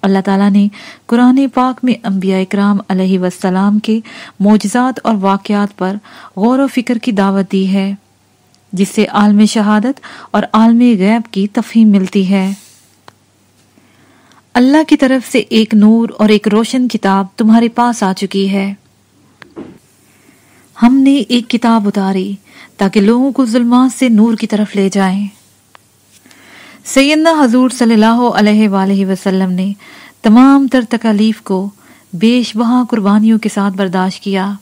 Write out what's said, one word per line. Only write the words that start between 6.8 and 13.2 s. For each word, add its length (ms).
کی 140
دعوت 400
دی 220
ہے، 220
جس 160
سے 160
عالم 400
شہادت 540
اور 120
عالم 260
غیب 540
کی 140
تفہیم 420
ملتی 400
ہے۔ 240